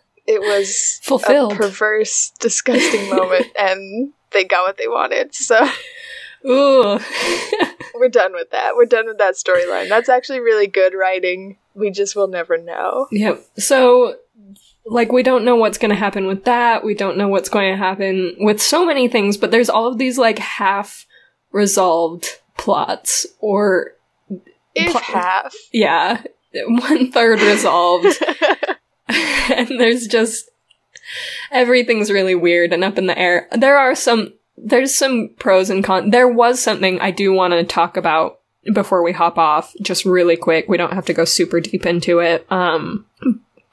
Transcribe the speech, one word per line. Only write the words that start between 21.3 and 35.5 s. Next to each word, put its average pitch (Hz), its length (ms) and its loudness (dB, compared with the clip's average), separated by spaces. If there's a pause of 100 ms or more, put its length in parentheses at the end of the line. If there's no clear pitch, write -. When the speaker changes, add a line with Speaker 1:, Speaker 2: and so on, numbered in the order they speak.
Speaker 2:
plots, - 680 -2 (140)
or 202 520 0 (840)
Speaker 1:
If 339 180 0
Speaker 2:
pl- 247 80 0
Speaker 1:
half. 190 540 -4 (180)
Speaker 2:
Yeah. 190 500 0 (320)
One-third 240 880 2
resolved. 180 800 2
Speaker 1:
<laughs> 320 40 -2 (840)
Speaker 2:
<laughs> - 420 -2
And 240 180 0 (120)
there's 233 260 2
just, 220 420 -2 (1000)
everything's 240 600 2
really 190 240 2
weird 175 380 2
and 175 120 0
up 196 140 -2
in 190 80 0
the - 120 -2
air. 175 340 0
There 262 260 4
are 262 160 2
some, 226 380 0 (240)
there's 269 380 0
some 254 440 -2
pros 190 320 2